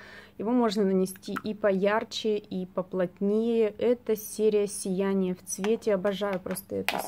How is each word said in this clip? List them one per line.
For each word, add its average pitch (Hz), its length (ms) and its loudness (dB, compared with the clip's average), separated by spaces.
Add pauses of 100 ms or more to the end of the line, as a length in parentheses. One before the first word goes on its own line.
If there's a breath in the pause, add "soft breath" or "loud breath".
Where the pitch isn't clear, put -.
(380 loud breath)
Его 202 140 -2
можно 220 320 2
нанести 190 600 0
и 214 100 -4
поярче, 208 840 0
и 190 280 -6
поплотнее. 208 1120 0
Это 226 380 0
серия 208 500 2
«Сияние 196 680 0
в - 100 -20
цвете». 214 500 0
Обожаю 190 460 -2
просто 190 360 -6
эту 190 200 -2 (120)